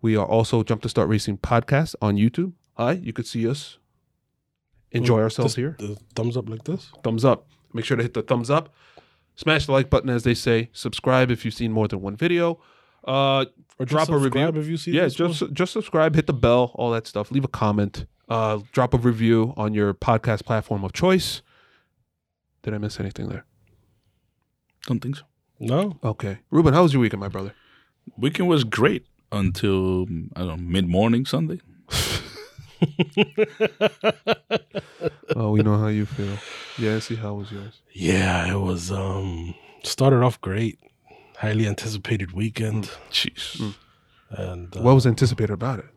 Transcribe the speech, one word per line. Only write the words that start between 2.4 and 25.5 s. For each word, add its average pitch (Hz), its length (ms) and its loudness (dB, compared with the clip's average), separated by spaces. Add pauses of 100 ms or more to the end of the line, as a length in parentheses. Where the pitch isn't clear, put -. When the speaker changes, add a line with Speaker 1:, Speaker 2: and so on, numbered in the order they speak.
Speaker 1:
Hi, 120 160 0
you 175 220 -6
could 120 120 -6
see 113 220 -2
us 143 300 -6 (1120)
enjoy 120 240 2
Speaker 2:
Well, 110 100 4
Speaker 1:
ourselves 117 300 0
Speaker 2:
this, - 20 -6
Speaker 1:
here. 123 220 -4
Speaker 2:
the 104 180 -8 (180)
thumbs 117 220 -2
up 110 140 -6
like 110 140 -12
this? - 260 -8 (120)
Speaker 1:
Thumbs 113 220 -2
up. - 220 2 (260)
Make 113 140 -6
sure 87 100 -2
to 117 60 0
hit 117 100 -4
the 110 100 -4
thumbs 120 280 0
up. 147 240 0 (600)
Smash 156 300 0
the 143 60 0
like 135 160 4
button, 131 220 2
as 120 140 -2
they 123 100 4
say. 117 380 0
Subscribe 127 580 0
if 113 160 -4
you've 110 80 -6
seen 113 180 -4
more 110 160 0
than 95 140 -6
one 101 140 -6
video. 170 440 0 (460)
Uh, 135 400 2 (320)
Speaker 2:
Or 131 80 -4
just 120 40 -6
Speaker 1:
drop 156 200 2
a 160 40 2
review. 135 280 2
Speaker 2:
subscribe 160 140 0
if 151 100 -4
you 165 100 -4
see 156 140 -6
Speaker 1:
Yeah, 160 140 4
Speaker 2:
this 127 100 0
Speaker 1:
just, 175 280 0
Speaker 2:
one. 147 120 -6
Speaker 1:
just 185 180 -2
subscribe, 160 440 2
hit 160 100 2
the - 80 0
bell, 120 400 4
all 120 160 -2
that 113 160 -2
stuff. 104 240 -6
Leave 135 140 0
a 127 40 -4
comment. 104 560 0 (240)
Uh, 110 300 0 (140)
drop 127 220 2
a 135 40 4
review 113 580 2
on 107 180 -2
your 104 200 2
podcast 110 500 0
platform 107 400 -2
of 95 80 -6
choice. - 480 0 (1200)
Did 107 120 -4
I 107 40 -6
miss 107 220 -6
anything 101 280 -6
there? 101 160 -10 (1400)
Speaker 3:
Don't 120 140 -2
think 139 160 -8
so. - 60 -18 (360)